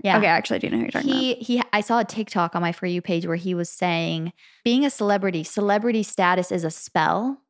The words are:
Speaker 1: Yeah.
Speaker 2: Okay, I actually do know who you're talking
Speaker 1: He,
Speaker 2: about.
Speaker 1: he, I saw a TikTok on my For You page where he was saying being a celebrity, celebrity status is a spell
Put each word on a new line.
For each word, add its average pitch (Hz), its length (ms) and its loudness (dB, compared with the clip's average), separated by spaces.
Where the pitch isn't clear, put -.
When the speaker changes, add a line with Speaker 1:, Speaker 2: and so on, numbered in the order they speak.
Speaker 1:
Yeah. 196 140 4
Speaker 2:
Okay, 202 100 4
I 165 40 6
actually - 280 0
do - 100 -4
know - 80 -2
who 117 60 0
you're - 80 -6
talking - 220 -2
Speaker 1:
He, 262 180 0
Speaker 2:
about. 233 120 -6
Speaker 1:
he, 240 180 0
I 214 80 2
saw 233 180 2
a 220 60 0
TikTok 202 500 -2
on 175 60 0
my 170 120 0
For - 120 -8
You 175 160 -2
page 170 240 -2
where 170 120 -2
he 180 180 -4
was 170 140 -2
saying 165 640 -2
being 254 200 4
a 285 40 2
celebrity, 196 560 0
celebrity 208 580 0
status 180 480 2
is 180 140 -2
a 160 40 0
spell 185 800 0